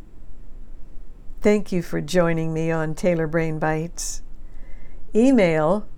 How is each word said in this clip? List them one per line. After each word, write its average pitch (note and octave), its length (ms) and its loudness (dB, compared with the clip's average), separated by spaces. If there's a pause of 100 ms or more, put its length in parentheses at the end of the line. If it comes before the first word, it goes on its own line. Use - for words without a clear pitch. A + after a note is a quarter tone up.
(1400)
Thank G#3 320 4
you F3+ 80 2
for E3 220 -2
joining D#3+ 500 2
me D#3+ 180 0
on D#3 240 0
Taylor E3+ 320 2
Brain D#3+ 320 0
Bites. D#3 600 -2 (960)
Email G3+ 720 4 (120)